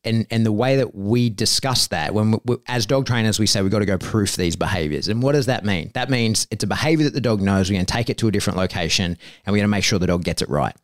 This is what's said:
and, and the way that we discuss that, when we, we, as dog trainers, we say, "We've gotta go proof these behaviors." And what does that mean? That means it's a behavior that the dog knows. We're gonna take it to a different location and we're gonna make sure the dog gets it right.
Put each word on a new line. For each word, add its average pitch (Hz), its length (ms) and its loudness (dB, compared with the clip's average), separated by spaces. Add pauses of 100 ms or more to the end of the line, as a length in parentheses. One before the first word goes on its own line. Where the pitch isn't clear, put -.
and, 113 260 0
and 113 160 2
the 107 60 2
way 123 240 2
that 127 180 0
we 113 360 2
discuss 113 580 0
that, 80 260 -4
when 107 180 2
we, 110 140 2
we, 120 100 0 (120)
as 123 180 -2
dog 135 200 0
trainers, 113 340 0
we 104 80 2
say, 101 140 2
"We've 95 100 2
gotta 104 140 2
go 95 120 0
proof - 380 0
these 85 220 0
behaviors." 80 500 -2
And 113 160 -2
what 135 80 2
does 143 140 2
that 123 180 -2
mean? 98 300 -2
That 127 160 -4
means 117 420 2
it's 113 120 -4
a 104 40 -2
behavior 151 380 2
that 139 80 0
the 135 80 -2
dog 110 200 0
knows. 95 280 2
We're 101 60 2
gonna 90 100 0
take 120 240 -2
it 113 100 -2
to 113 80 2
a 104 40 2
different 98 260 0
location 87 600 -2 (280)
and 98 80 -2
we're 104 60 2
gonna 104 100 2
make 101 160 0
sure 104 120 0
the 87 100 0
dog 87 180 0
gets 85 160 -4
it - 80 -6
right. 67 340 -2